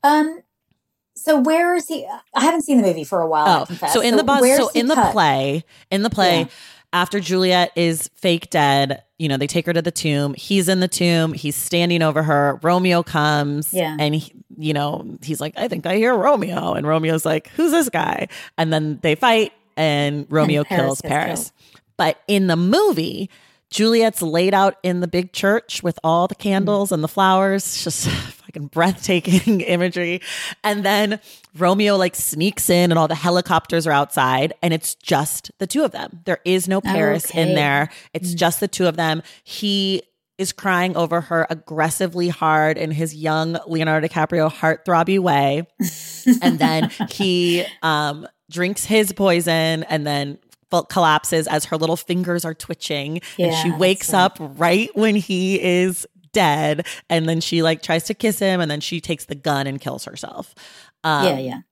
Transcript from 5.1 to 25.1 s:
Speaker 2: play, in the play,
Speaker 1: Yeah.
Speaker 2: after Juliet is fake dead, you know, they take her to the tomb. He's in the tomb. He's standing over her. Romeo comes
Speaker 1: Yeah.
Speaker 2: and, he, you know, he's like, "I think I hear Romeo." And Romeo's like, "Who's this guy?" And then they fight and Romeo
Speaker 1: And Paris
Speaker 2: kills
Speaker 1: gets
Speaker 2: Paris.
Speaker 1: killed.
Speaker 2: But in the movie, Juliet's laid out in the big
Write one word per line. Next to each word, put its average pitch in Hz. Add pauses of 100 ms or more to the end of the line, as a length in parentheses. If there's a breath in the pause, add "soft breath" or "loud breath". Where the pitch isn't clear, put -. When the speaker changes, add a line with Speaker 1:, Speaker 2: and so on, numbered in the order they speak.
Speaker 2:
play, 147 (260 soft breath)
in 196
the 220
play, 180
Speaker 1:
Yeah. - (480 loud breath)
Speaker 2:
after 180
Juliet 180
is 165
fake 170
dead, 139 (160)
you 160
know, 135
they 143
take 165
her 175
to 165
the 165
tomb. 143
He's 196
in 190
the 180
tomb. 165
He's 143
standing 170
over 156
her. 143
Romeo 175
comes 147
Speaker 1:
Yeah. 165
Speaker 2:
and, 151
he, 151 (260)
you 156
know, 147 (160)
he's 147
like, 151
"I -
think 170
I 185
hear 240
Romeo." 185
And -
Romeo's 160
like, 160
"Who's 320
this 302
guy?" - (280 loud breath)
And 160
then 151
they 156
fight 220 (260)
and 147
Romeo 147
Speaker 1:
And 147
Paris 175
Speaker 2:
kills 135
Speaker 1:
gets 156
Speaker 2:
Paris. 156
Speaker 1:
killed. - (460 soft breath)
Speaker 2:
But 160 (100)
in 196
the 170
movie, 196 (400 soft breath)
Juliet's 226
laid 175
out 196
in 180
the 180
big 180